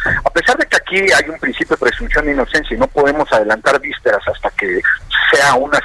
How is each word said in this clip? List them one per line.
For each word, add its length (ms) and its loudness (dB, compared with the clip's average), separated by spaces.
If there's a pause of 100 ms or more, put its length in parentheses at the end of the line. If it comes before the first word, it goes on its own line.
(240)
A 60 0
pesar 280 0
de 80 -2
que 100 0
aquí 200 -4 (160)
hay 160 2
un 100 -10
principio 380 -4
de 40 -4
presunción 440 0
de 80 0
inocencia 420 -2
y 60 -2
no 80 2
podemos 440 0
adelantar 460 2
vísperas 480 -2
hasta 240 -4
que 300 -4 (500)
sea 240 4
una 300 0